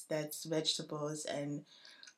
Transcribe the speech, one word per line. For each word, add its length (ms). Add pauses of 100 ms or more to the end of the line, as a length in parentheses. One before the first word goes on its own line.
that's 360
vegetables 800
and 400 (540)